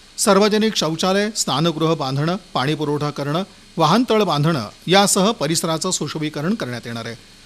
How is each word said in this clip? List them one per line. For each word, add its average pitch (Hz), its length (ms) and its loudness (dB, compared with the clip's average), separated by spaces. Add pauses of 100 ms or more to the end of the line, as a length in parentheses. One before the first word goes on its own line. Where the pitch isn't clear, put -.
(180)
सार्वजनिक 208 580 4
शौचालय, 185 600 0
स्नानगृह 160 600 0
बांधणं, 147 400 -2 (180)
पाणी 147 220 0
पुरवठा 147 340 -2
करणं, 147 340 -4 (340)
वाहनतळ 214 460 4
बांधणं 147 420 0 (220)
यासह 196 440 4
परिसराचं 165 600 -2
सुशोभीकरण 151 640 -4
करण्यात 123 320 -6
येणार 117 200 -8
आहे. 117 100 -10 (300)